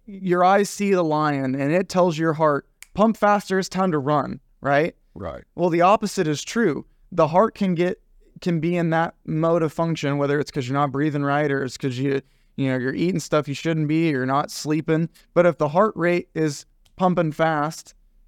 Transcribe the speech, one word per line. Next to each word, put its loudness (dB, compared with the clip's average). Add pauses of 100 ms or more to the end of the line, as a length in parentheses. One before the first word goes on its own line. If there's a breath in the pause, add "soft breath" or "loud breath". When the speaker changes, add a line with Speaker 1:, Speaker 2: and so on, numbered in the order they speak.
Speaker 1:
your 0
eyes 4
see -2
the 2
lion 0
and -2
it 0
tells 2
your 0
heart, 0 (300)
"Pump 2
faster, 2
it's -6
time -2
to 0
run," -2 (220)
right? 0 (180)
Speaker 2:
Right. -10 (100)
Speaker 1:
Well, 0
the 2
opposite 2
is -4
true. -2 (260)
The 2
heart 2
can 0
get, -2 (400)
can 0
be -2
in 0
that 0 (100)
mode 2
of -2
function, -2
whether 0
it's -4
'cause -6
you're -2
not 0
breathing -2
right 0
or -2
it's -8
'cause -4
you, 0 (340)
you -2
know, 0
you're -2
eating 0
stuff -2
you -6
shouldn't -2
be, 2
you're 0
not -2
sleeping. -2 (280 soft breath)
But 2
if 0
the 0
heart 2
rate -2
is -4 (300)
pumping 0
fast, -4 (340)